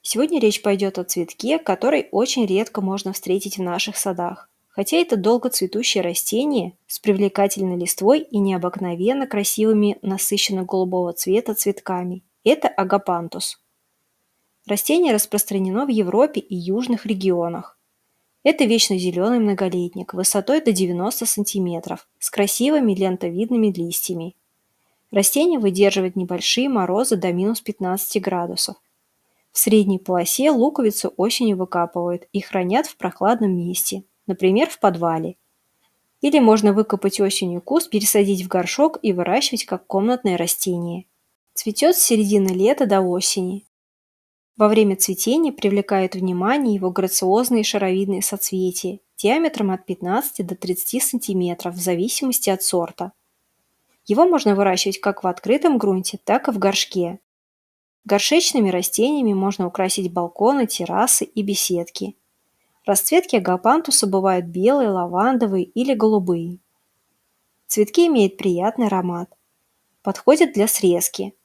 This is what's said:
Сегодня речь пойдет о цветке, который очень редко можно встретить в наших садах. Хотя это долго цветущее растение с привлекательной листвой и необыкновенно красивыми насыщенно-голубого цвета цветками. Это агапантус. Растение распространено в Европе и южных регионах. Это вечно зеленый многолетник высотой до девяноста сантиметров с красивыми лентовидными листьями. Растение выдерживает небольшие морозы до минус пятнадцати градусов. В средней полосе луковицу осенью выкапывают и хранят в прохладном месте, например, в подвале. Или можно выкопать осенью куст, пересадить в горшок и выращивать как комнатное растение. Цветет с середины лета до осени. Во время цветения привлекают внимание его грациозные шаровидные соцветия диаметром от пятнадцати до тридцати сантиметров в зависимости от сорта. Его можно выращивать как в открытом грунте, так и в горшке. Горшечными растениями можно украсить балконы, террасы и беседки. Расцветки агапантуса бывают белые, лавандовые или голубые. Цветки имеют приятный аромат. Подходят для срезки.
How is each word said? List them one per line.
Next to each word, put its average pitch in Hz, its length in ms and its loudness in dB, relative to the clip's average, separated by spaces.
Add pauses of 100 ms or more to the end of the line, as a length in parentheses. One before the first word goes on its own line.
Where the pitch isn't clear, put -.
Сегодня 285 360 0
речь 214 200 2
пойдет 196 380 -2
о 175 60 -6
цветке, 220 540 -4
который 285 520 0
очень 240 340 0
редко 202 360 -2
можно 190 320 -6
встретить 196 440 -4
в 190 40 -6
наших 180 340 -4
садах. 175 540 -6 (180)
Хотя 196 300 -2
это 339 180 2
долго 226 340 2
цветущее 202 540 -2
растение 214 760 -2 (100)
с - 120 -10
привлекательной 196 800 0
листвой 196 420 2
и 269 180 -6
необыкновенно 190 920 -2
красивыми 208 720 2
насыщенно-голубого 185 1120 -2
цвета 208 420 -2
цветками. 180 680 -4 (220)
Это 294 240 2
агапантус. 185 960 -4 (1040)
Растение 285 460 2
распространено 202 720 -2
в 277 40 -4
Европе 220 520 2
и - 120 -12
южных 214 520 -4
регионах. 175 760 -2 (640)
Это 294 220 4
вечно 214 320 2
зеленый 185 420 0
многолетник 180 760 -2
высотой 202 460 0
до 240 140 2
девяноста 185 520 -2
сантиметров 180 840 -4 (100)
с - 100 -6
красивыми 233 640 2
лентовидными 190 720 0
листьями. 170 680 -6 (760)
Растение 285 480 2
выдерживает 190 580 2
небольшие 185 500 -2
морозы 220 480 0
до 180 160 -2
минус 196 300 -2
пятнадцати 196 560 -6
градусов. 180 580 -4 (760)
В - 80 -4
средней 196 400 4
полосе 190 500 0
луковицу 247 680 0
осенью 214 420 0
выкапывают 175 760 -4
и 196 80 -2
хранят 190 460 -2
в - 100 -18
прохладном 202 580 0
месте, 180 480 -4 (220)
например, 190 420 2
в - 120 -14
подвале. 170 560 -2 (840)
Или 294 180 4
можно 214 340 6
выкопать 208 480 0
осенью 185 400 -2
куст, 330 300 -2
пересадить 202 500 2
в 185 60 -8
горшок 226 560 0
и 208 100 2
выращивать 185 520 -2
как 190 200 -6
комнатное 202 520 0
растение. 175 680 -4 (480)
Цветет 285 420 0
с - 40 0
середины 208 480 4
лета 220 400 2
до 196 140 4
осени. 185 640 -2 (880)
Во 214 100 6
время 208 280 4
цветения 254 560 0
привлекают 196 640 0
внимание 196 580 0
его 185 160 0
грациозные 202 760 2
шаровидные 196 600 0
соцветия 185 800 -4 (160)
диаметром 277 520 0
от 185 160 -4
пятнадцати - 560 -4
до 175 140 -6
тридцати 180 440 -4
сантиметров 180 760 -4
в 180 40 -10
зависимости 185 720 -2
от 190 140 -2
сорта. 175 480 -4 (960)
Его 247 180 4
можно 277 300 4
выращивать 196 440 0
как - 240 -4
в 190 40 0
открытом 262 500 2
грунте, 196 460 -2
так 240 240 0
и 269 40 0
в 214 60 -4
горшке. 190 640 -2 (840)
Горшечными 226 640 2
растениями 220 640 0
можно 190 320 0
украсить 185 460 -4
балконы, 208 560 0
террасы 185 560 0
и - 180 -6
беседки. 190 760 -4 (680)
Расцветки 247 540 2
агапантуса 214 680 2
бывают 190 400 2
белые, 214 420 2
лавандовые 190 720 0
или 254 300 -2
голубые. 180 640 0 (1080)
Цветки 214 400 2
имеют 208 280 4
приятный 202 520 0
аромат. 180 420 -2 (720)
Подходят 294 500 4
для 214 160 0
срезки. 190 640 0 (100)